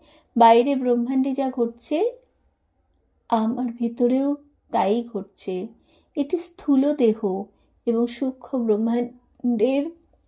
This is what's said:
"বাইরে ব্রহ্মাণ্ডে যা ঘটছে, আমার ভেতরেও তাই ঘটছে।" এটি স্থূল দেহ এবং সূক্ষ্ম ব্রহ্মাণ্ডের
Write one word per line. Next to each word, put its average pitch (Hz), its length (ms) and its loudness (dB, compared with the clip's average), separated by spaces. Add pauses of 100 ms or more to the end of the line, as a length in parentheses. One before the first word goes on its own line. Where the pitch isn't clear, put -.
(380)
"বাইরে 233 380 6
ব্রহ্মাণ্ডে 262 580 0
যা 269 160 -2
ঘটছে, 294 640 -2 (1200)
আমার 226 360 0
ভেতরেও 240 680 0 (360)
তাই 208 320 0 (100)
ঘটছে।" 190 540 -8 (480)
এটি 285 220 -2
স্থূল 285 560 0
দেহ 220 500 0 (420)
এবং 240 220 0
সূক্ষ্ম 262 580 -6
ব্রহ্মাণ্ডের 240 1300 -2 (360)